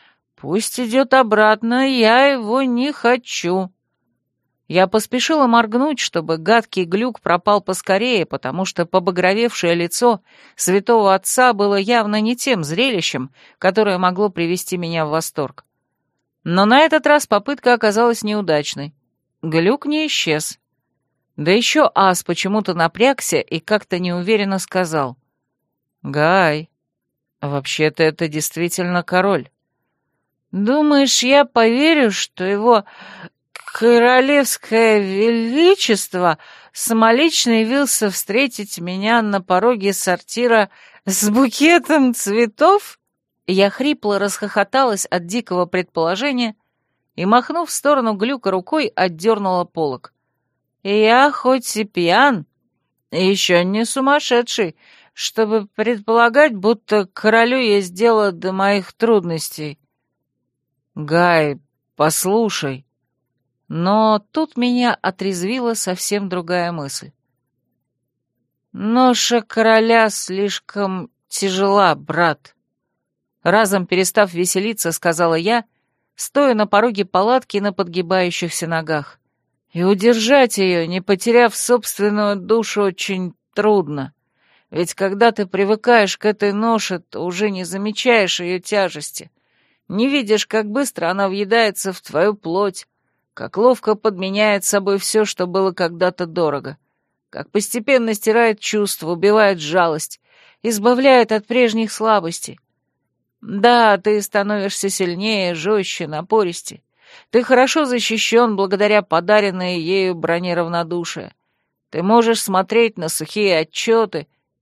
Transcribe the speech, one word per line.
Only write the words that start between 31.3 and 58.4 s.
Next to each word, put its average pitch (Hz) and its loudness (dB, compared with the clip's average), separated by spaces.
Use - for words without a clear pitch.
поверю, 254 2
что - -8
его 208 2
королевское 240 4
величество 226 0
самолично 233 2
явился 226 -2
встретить 208 -4
меня 196 0
на 202 -2
пороге 196 0
сортира 214 0
с 196 -2
букетом 269 2
цветов?» 240 0
Я 190 2
хрипло 208 -2
расхохоталась 202 -2
от 175 -4
дикого 180 -4
предположения 190 -2
и, 170 -6
махнув 247 0
в - -10
сторону 262 0
глюка 226 -4
рукой, 190 -2
отдернула 185 0
полог. 143 -8
«Я 220 2
хоть 254 -2
и 214 -2
пьян, 196 0
еще 185 2
не 208 -2
сумасшедший, 247 -2
чтобы 214 -2
предполагать, 233 2
будто 208 0
королю 226 2
есть 202 0
дело 214 2
до 175 -6